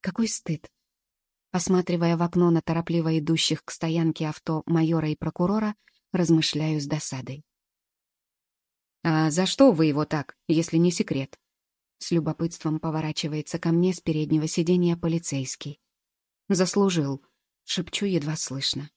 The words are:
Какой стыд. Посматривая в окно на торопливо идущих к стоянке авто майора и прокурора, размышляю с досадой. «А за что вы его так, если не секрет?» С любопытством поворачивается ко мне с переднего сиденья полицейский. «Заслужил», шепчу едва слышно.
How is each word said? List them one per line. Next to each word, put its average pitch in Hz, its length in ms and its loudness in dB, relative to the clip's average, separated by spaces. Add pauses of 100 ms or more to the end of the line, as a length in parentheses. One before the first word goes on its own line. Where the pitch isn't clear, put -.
Какой 220 260 -2
стыд. - 420 -4 (800)
Посматривая 175 640 2
в 165 60 -2
окно 175 300 4
на 160 100 4
торопливо 165 560 0
идущих 156 480 0
к - 60 -10
стоянке 160 560 0
авто 156 400 -4
майора 160 420 2
и 151 60 -2
прокурора, 208 600 -2 (360)
размышляю 156 680 2
с 139 60 -6
досадой. 143 580 -6 (1600)
«А 156 280 2
за 180 160 0
что 269 240 6
вы 160 160 4
его 147 180 0
так, - 320 -6 (100)
если 165 300 2
не 175 140 4
секрет?» 139 480 -4 (580)
С - 140 -6
любопытством 160 680 -2
поворачивается 156 800 -4
ко 165 140 0
мне 175 240 4
с - 40 -4
переднего 156 480 0
сиденья 175 480 2
полицейский. 160 840 -4 (680)
«Заслужил», 175 760 2 (380)
шепчу - 420 -6
едва 156 300 -2
слышно. 135 600 -4